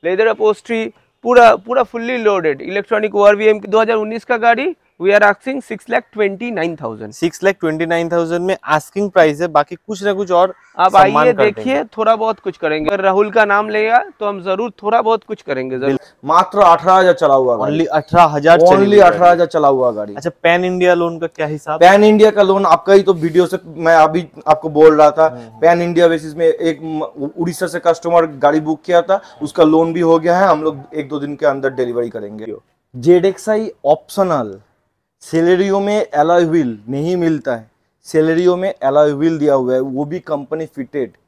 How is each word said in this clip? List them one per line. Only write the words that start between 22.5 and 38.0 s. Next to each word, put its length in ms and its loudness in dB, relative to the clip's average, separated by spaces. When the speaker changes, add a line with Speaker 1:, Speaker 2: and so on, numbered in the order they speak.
Speaker 3:
आपका 260 2
ही 100 4
तो 120 0
वीडियो 320 0
से 200 -8
मैं 280 0
अभी 340 2
आपको 200 0
बोल 260 6
रहा 160 6
था, 160 2
Speaker 2:
हम्म। 340 -8
Speaker 3:
पैन 220 2
इंडिया 260 2
बेसिस 260 -4
में 120 -2
एक 360 -2
म-, 460 -8
उड़ीसा 280 -6
से 200 -8
कस्टमर 400 0
गाड़ी 340 0
बुक 220 -8
किया 200 0
था, 200 -2
उसका 220 0
लोन 280 2
भी 80 -4
हो 180 4
गया 200 0
है, 100 2
हम 140 0
लोग 160 -4
एक 140 -8
दो 100 -8
दिन 180 -8
के 100 -4
अंदर 240 -2
डिलीवरी 380 -6
करेंगे। 460 -14
जेड 280 2
एक्स 240 -4
आई 220 -4
ऑप्शनल, 760 -2
Celerio 600 0
में 280 -4
अलॉय 340 2
व्हील 340 -2
नहीं 280 -4
मिलता 380 -4
है, 160 -14